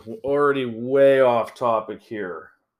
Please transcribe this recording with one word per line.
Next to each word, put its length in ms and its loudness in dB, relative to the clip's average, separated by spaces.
already 400 0
way 560 2
off 340 2
topic 480 -4
here. 500 -12